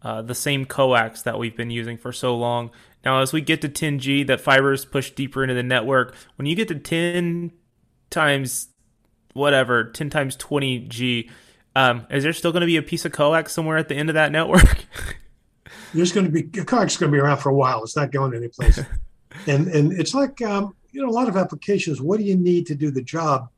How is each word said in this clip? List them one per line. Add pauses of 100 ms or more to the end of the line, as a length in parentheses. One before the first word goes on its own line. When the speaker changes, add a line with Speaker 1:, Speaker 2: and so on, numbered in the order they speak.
Speaker 1:
uh,
the
same
coax
that
we've
been
using
for
so
long. (340)
Now,
as
we
get
to
ten
G,
that
fiber's
pushed
deeper
into
the
network. (220)
When
you
get
to
ten (580)
times (640)
whatever,
ten
times
twenty
G, (440)
um,
is
there
still
gonna
be
a
piece
of
coax
somewhere
at
the
end
of
that
network?
<laughs>
Speaker 2:
There's
gonna
be,
coax
is
gonna
be
around
for
a
while.
It's
not
going
anyplace.
Speaker 1:
<laughs> (600)
Speaker 2:
And,
and
it's
like,
um, (160)
you
know,
a
lot
of
applications,
what
do
you
need
to
do
the
job?